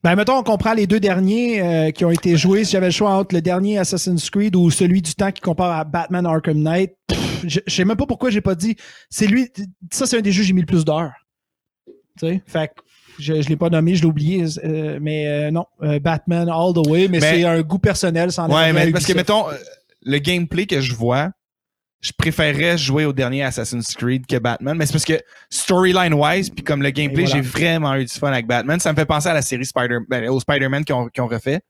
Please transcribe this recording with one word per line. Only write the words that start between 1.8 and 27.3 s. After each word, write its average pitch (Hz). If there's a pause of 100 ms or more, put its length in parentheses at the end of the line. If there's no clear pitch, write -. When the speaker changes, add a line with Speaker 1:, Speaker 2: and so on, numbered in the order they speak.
Speaker 1:
qui 175
ont 170
été 170
joués. 190
Si -
j'avais 185
le 175
choix 202
entre 190
le 170
dernier 190
Assassin's 175
Creed 202
ou 175
celui 185
du 156
temps 196
qui -
compare 180
à 160
Batman 170
Arkham 160
Knight, 175 (140)
pff, -
je, 160
je -
sais 185
même 214
pas 277
pourquoi 254
j'ai 208
pas 190
dit, 202 (340)
c'est -
lui, 240 (420)
ça, 269
c'est 247
un 226
des 202
jeux 190
que 190
j'ai 190
mis 185
le 156
plus 160
d'heures. 156 (720)
Tu -
sais, 185
fait 156
que - (380)
je, 151
je 139
l'ai 147
pas 170
nommé, 165
je 160
l'ai 165
oublié, 160 (180)
euh, 156
mais, 151
euh, 147
non, 170 (180)
euh, 147
Batman 170
all 170
the 160
way, 180
mais 170
Speaker 2:
Mais 151 (100)
Speaker 1:
c'est -
un 165
goût 165
personnel, 180
ça 170
enlève 160
Speaker 2:
Ouais, 160
Speaker 1:
rien 160
à 160
Speaker 2:
mais 165
parce 160
que, 185
Speaker 1:
Ubisoft. 180
Speaker 2:
mettons, 208
euh, 143 (480)
le 139
gameplay 175
que 156
je 127
vois, 127 (680)
je -
préférerais 160
jouer 143
au 147
dernier 131
Assassin's 120
Creed 127
que 131
Batman, 123
mais 156
c'est -
parce 151
que 160 (300)
storyline-wise, 180
puis -
comme 143
le 139
gameplay, 143
Speaker 1:
Et -
voilà. 139